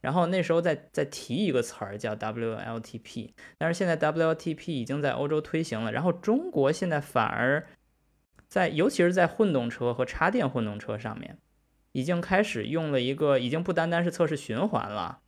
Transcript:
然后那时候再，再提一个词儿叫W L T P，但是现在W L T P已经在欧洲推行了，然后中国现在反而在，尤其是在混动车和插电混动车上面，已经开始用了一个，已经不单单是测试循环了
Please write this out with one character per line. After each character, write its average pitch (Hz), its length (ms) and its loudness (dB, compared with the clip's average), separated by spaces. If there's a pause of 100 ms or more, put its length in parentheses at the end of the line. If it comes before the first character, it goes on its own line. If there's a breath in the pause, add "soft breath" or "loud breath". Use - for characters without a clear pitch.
然 135 140 -2
后 175 120 4
那 180 160 0
时 - 80 -2
候 170 120 4
再， 160 280 0
再 151 140 0
提 - 300 -8
一 180 180 0
个 127 80 4
词 - 140 -4 (100)
儿 101 140 -8
叫 107 160 -4
W 110 400 -4
L 113 260 -8
T - 180 -14
P， - 360 -12 (240 loud breath)
但 160 100 0
是 170 80 0
现 190 100 0
在 170 80 4
W 160 340 2
L 160 60 2
T 160 200 -4
P 147 260 -6
已 113 60 -4
经 143 160 -4
在 139 80 2
欧 127 180 -2
洲 151 140 2
推 160 200 -2
行 113 220 -4
了， 107 80 -2
然 127 100 -2
后 175 80 2
中 240 400 0
国 139 220 4
现 180 160 -2
在 156 100 0
反 120 280 0
而 139 400 0 (800 loud breath)
在， 185 220 2
尤 160 180 2
其 - 140 -2
是 175 100 6
在 180 140 4
混 196 260 2
动 120 160 2
车 120 240 0
和 123 140 0
插 165 240 2
电 208 180 0
混 123 160 0
动 104 140 -4
车 107 200 -6
上 113 200 -8
面， - 200 -14 (540)
已 135 120 -2
经 175 160 0
开 190 220 2
始 117 220 -2
用 151 260 -2
了 135 100 2
一 127 140 0
个， 143 240 4
已 123 100 0
经 156 140 0
不 180 100 -2
单 165 160 2
单 170 160 2
是 175 60 2
测 170 160 2
试 151 100 0
循 143 320 -2
环 110 220 0
了 90 380 -6